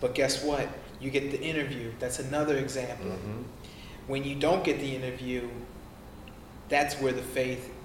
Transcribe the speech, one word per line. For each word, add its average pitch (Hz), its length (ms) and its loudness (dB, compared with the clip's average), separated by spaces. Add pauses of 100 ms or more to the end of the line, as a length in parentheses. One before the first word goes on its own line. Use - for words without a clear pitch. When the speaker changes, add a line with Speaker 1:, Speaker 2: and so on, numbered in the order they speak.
Speaker 1:
But - 140 4
guess 135 280 4
what? 143 240 2 (320)
You 135 120 -4
get 139 200 2
the 139 100 0
interview. 135 580 -2
That's 127 200 -2
another 143 380 4
example. 127 540 -2
Speaker 2:
Mm-hmm. 104 300 -4 (640)
Speaker 1:
When 139 160 0
you 139 120 -2
don't 160 280 6
get 143 160 4
the 139 160 -2
interview, 127 520 -2 (1200)
that's 143 320 4
where 131 140 4
the 123 80 -2
faith, 127 500 0 (140)